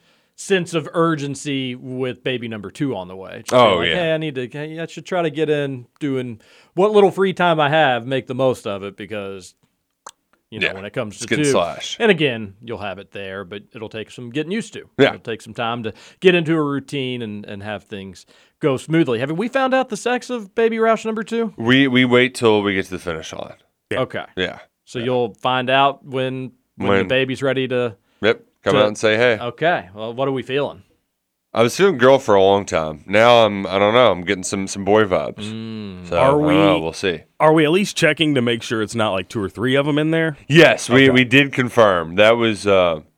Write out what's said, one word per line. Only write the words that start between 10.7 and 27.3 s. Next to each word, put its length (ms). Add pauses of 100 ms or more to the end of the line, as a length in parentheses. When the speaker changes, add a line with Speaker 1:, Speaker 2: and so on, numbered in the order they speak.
Speaker 1:
when 120
it 80
comes 260
to 40
Speaker 2:
It's 80
getting 140
Speaker 1:
two, 80
Speaker 2:
slashed. 480
Speaker 1:
and 100
again, 500
you'll 180
have 200
it 140
there, 320
but 180 (140)
it'll 120
take 220
some 200
getting 200
used 220
to. 160 (100)
Speaker 2:
Yeah. 120
Speaker 1:
It'll 100
take 200
some 140
time 300
to 80 (260)
get 160
into 220
a 80
routine 580
and, 240
and 160
have 220
things 420 (320)
go 180
smoothly. 440
Have 100
we 160
found 260
out 160
the 80
sex 340
of 260
baby 220
Roush 260
number 180
two? 340
Speaker 2:
We, 300
we 180
wait 300
till 260
we 140
get 120
to 40
the 80
finish 340
line. 220 (380)
Speaker 3:
Yeah. 80
Speaker 1:
Okay. 240 (120)
Speaker 2:
Yeah. 220 (260)
Speaker 1:
So 140
Speaker 2:
Yeah. 60
Speaker 1:
you'll 300
find 360
out 340
when, 460 (240)
when 140
the 0
Speaker 2:
When 180
Speaker 1:
baby's 340